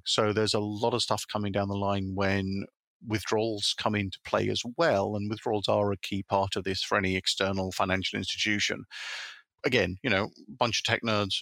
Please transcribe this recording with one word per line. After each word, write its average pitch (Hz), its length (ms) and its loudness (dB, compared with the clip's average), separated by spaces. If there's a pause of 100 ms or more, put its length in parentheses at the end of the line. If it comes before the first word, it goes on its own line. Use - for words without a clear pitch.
So 107 280 2
there's 107 220 2
a 110 40 2
lot 104 340 0
of 117 100 0
stuff - 280 0
coming 104 200 -2
down 98 160 0
the 101 80 -4
line 98 400 0
when 98 500 0 (400)
withdrawals 107 720 0
come 107 160 0
into 101 320 0
play 101 240 2
as 104 140 -2 (140)
well, 107 380 2
and 104 140 -4
withdrawals 107 380 -2
are 104 240 4
a 98 60 -2
key 98 260 -6
part 98 320 0
of 98 80 -2
this 95 180 -2
for - 160 0
any 95 180 2
external 95 560 0
financial 92 460 0
institution. - 640 -2 (800)
Again, 98 400 2
you 135 60 -2
know, 101 160 4
a - 320 -14
bunch 113 220 0
of - 40 -4
tech - 180 0
nerds, 104 400 0